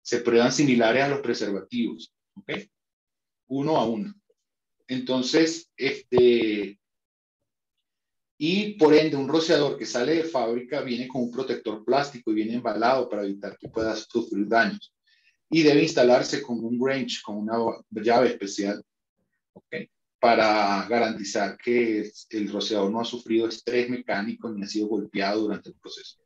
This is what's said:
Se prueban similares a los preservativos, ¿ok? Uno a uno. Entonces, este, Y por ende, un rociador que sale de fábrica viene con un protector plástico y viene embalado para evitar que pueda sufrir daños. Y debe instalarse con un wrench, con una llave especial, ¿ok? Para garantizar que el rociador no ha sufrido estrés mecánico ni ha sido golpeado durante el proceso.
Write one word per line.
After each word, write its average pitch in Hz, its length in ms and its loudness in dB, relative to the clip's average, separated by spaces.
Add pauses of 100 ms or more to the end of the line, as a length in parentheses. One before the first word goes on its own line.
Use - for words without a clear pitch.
Se - 200 -4
prueban 117 320 4
similares 123 500 4
a 139 60 2
los 139 120 -2
preservativos, 110 920 -4 (220)
¿ok? - 180 -12 (960)
Uno 143 280 0
a 123 80 2
uno. 104 300 -4 (720)
Entonces, 131 920 0
este, 117 1000 2 (1600)
Y 202 360 0
por 151 180 6
ende, 151 240 6
un 135 120 -2
rociador 151 500 2
que 113 80 -8
sale 135 300 0
de 160 80 0
fábrica 123 580 -4
viene 127 260 -6
con 127 140 -4
un 117 80 -4
protector 117 540 -6
plástico 127 460 -2
y 110 40 0
viene 110 200 -2
embalado 120 540 0
para 104 160 -4
evitar 98 320 -8
que - 140 -16
pueda 110 260 -4
sufrir 110 500 -4
daños. 104 480 0 (540)
Y 160 140 4
debe 147 200 6
instalarse 139 600 4
con 113 200 -6
un 120 160 -4
wrench, 127 440 -2
con 104 160 -10
una 110 180 -4 (340)
llave 117 380 4
especial, 101 560 -4 (680)
¿ok? - 200 -18 (440)
Para 107 680 2
garantizar 104 680 -2
que 113 540 0 (200)
el 107 220 -4
rociador 101 380 -2
no 117 100 -2
ha 117 60 -4
sufrido 113 420 -2
estrés 120 400 -2
mecánico 117 640 -6
ni 101 140 -6
ha - 20 -10
sido 107 220 -4
golpeado 101 520 -2
durante 98 300 -6
el - 60 -20
proceso. - 500 -18